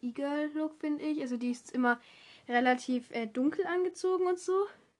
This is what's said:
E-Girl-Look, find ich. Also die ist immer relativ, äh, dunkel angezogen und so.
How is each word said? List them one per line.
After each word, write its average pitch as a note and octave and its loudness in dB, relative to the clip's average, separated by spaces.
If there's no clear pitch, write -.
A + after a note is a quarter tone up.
E-Girl-Look, D4 -4
find D4 -2
ich. D4+ -2
Also B3 -4
die B3 -2
ist - -8
immer B3 2
relativ, B3 2
äh, A#3 -2
dunkel C#4+ 0
angezogen F4+ 0
und F4+ 2
so. F#4 2